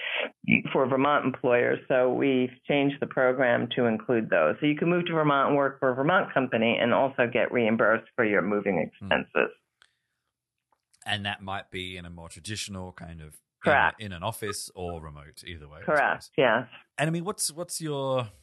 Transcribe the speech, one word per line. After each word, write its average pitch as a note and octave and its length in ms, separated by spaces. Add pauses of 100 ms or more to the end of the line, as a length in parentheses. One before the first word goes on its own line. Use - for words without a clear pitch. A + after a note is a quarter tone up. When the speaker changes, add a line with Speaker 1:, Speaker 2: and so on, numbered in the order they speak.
(720)
Speaker 1:
for C3+ 160
Vermont C3+ 380
employers. B2 540 (100)
So B2+ 240
we've B2+ 380 (160)
changed C#3+ 340
the - 60
program B2+ 680
to B2+ 100
include A2 440
those. E2+ 320
So D#3 40
you D3 120
can E3+ 120
move F3 180
to F3 60
Vermont C#3+ 360
and C#3+ 80
work C#3 220
for C3+ 100
a B2 60
Vermont E3 380
company A#2 460
and A#2 140
also B2 380
get A2+ 200
reimbursed A2+ 640
for A#2+ 80
your G2+ 180
moving G2 480 (100)
Speaker 2:
Hmm. F#2+ 120
Speaker 1:
expenses. C2+ 400 (1500)
Speaker 2:
And G#2 200
that G2+ 160
might F#2+ 280
be F#2 280
in F2 80
a E2+ 40
more E2+ 200
traditional F#2 640
kind E2 280
of, D2+ 140 (280)
Speaker 1:
Correct. C3 360
Speaker 2:
in A2 60
a, - 20
in F#2+ 60
an A2+ 100
office G#2 500
or F2 280
remote, D2 440
either A2 220
way, D3 140
I - 20
Speaker 1:
Correct, C3+ 400
Speaker 2:
suppose. - 140
Speaker 1:
yes. B2 300 (300)
Speaker 2:
And D3+ 120
I - 20
mean, E3+ 140
what's, G#3 260
what's E3 300
your, C3+ 480 (140)